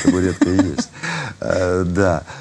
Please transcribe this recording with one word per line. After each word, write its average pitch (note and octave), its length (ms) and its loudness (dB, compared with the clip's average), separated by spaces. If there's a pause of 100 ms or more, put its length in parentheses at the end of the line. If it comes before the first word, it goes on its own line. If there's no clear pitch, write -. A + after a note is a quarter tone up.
табуретка F#2 480 2
и F#2 60 2
есть. F2+ 320 0 (520)
Э, F#2 460 0
да. F2 360 2 (180)